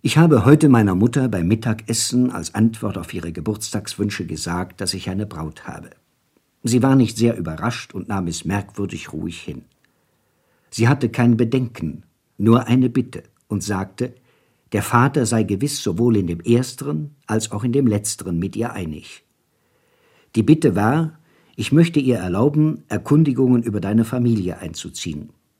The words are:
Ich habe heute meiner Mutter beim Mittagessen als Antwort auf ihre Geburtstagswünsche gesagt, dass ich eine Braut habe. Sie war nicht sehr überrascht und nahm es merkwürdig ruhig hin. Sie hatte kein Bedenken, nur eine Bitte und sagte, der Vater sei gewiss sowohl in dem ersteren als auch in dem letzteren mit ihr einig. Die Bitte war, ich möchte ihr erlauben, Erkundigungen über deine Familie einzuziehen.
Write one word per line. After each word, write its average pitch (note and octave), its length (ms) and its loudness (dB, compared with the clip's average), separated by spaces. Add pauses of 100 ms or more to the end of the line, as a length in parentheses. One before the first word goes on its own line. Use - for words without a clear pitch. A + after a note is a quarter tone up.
Ich - 160 2
habe D3+ 280 6
heute D3 240 8
meiner G#2 260 6
Mutter A#2+ 340 2
beim F2+ 180 -2
Mittagessen A2+ 840 -2
als E2+ 240 -10
Antwort A2 420 0
auf E2 160 -10
ihre E2+ 180 -8
Geburtstagswünsche G2 920 -6
gesagt, E2+ 560 -8
dass F#2+ 120 -6
ich F#2+ 160 -8
eine G2 160 -4
Braut E2+ 420 -12
habe. - 240 -16 (720)
Sie A#2 180 2
war C3+ 140 4
nicht B2 220 2
sehr A#2 200 0
überrascht E2 560 -8
und F#2 140 -10
nahm F#2+ 200 -4
es E2 180 -8
merkwürdig G2 680 -6
ruhig E2+ 300 -10
hin. - 220 -14 (1040)
Sie A#2 180 2
hatte B2 220 2
kein A#2+ 260 4
Bedenken, A#2 680 -4 (340)
nur A#2 300 4
eine B2+ 220 4
Bitte A#2+ 340 -4 (240)
und G2+ 160 -4
sagte, G2+ 500 -6 (580)
der G#2 100 0
Vater A#2+ 440 2
sei A2 180 0
gewiss G#2 400 -4
sowohl A2 340 2
in F#2 80 0
dem E2+ 140 -4
ersteren C3 720 -2 (160)
als A2 240 -2
auch G#2 120 -6
in A#2+ 100 -2
dem C3+ 120 2
letzteren G2+ 540 -2
mit F#2 160 -6
ihr A#2 160 -6
einig. D#2 520 -12 (1120)
Die A2+ 60 2
Bitte C#3 340 4
war, D3 440 0 (360)
ich - 160 -4
möchte E3 280 4
ihr B2+ 180 0
erlauben, C#3+ 720 0
Erkundigungen B2+ 720 2
über G#2 200 -4
deine G#2+ 240 2
Familie A2+ 520 -2
einzuziehen. - 720 -12 (300)